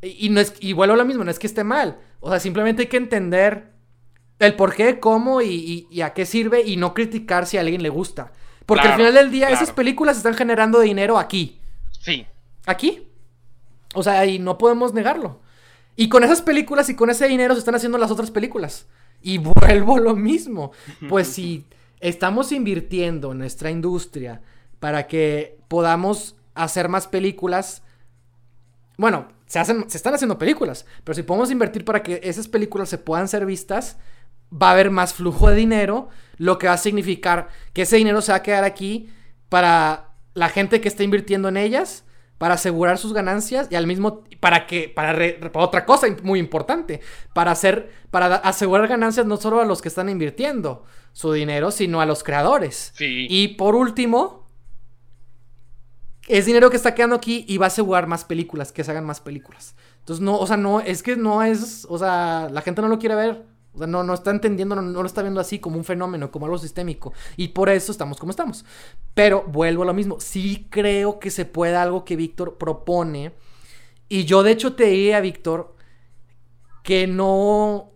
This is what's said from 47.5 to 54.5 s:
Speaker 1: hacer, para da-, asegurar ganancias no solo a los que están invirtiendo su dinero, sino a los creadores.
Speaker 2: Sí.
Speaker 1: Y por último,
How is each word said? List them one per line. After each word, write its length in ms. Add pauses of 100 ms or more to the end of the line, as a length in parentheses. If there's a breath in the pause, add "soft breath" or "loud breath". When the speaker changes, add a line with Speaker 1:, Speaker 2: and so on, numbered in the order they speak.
Speaker 1:
hacer, 380 (200 loud breath)
para 180
da-, 80
asegurar 520
ganancias 360
no 140
solo 220
a 40
los 160
que 80
están 220
invirtiendo 760 (280 soft breath)
su 200
dinero, 380
sino 320
a 40
los 160
creadores. 720
Speaker 2:
Sí. 360
Speaker 1:
Y 180
por 260
último, 680 (1900)